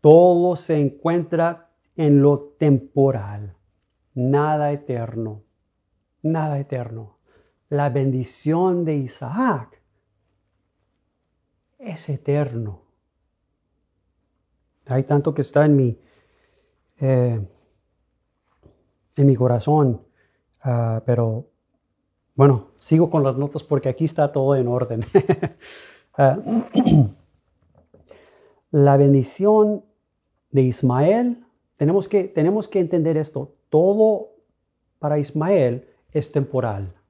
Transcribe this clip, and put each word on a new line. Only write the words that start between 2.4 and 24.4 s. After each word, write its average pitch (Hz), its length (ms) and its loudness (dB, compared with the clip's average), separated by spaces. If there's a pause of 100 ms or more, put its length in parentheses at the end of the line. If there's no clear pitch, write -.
temporal. 117 960 -2 (580)
Nada 147 580 -2
eterno. 113 720 -8 (800)
Nada 156 360 -4
eterno. 117 580 -12 (520)
La 143 200 -2
bendición 147 960 -2
de 156 120 -4
Isaac 139 840 -6 (2000)
es 180 280 -14
eterno. 123 720 -6 (2000)
Hay 131 180 -4
tanto 143 300 -2
que 147 80 -4
está 147 240 0
en 147 100 4
mi, 127 220 0 (1040)
eh, 123 480 -2 (1700)
en 139 100 2
mi 135 100 6
corazón, 123 680 0 (640)
ah, 117 420 -4
pero 117 420 -2 (880)
bueno, 135 320 4 (120)
sigo 160 300 0
con 160 140 0
las 131 140 -2
notas 143 260 -8
porque 139 260 -2
aquí 160 160 -4
está 151 260 -2
todo 139 240 0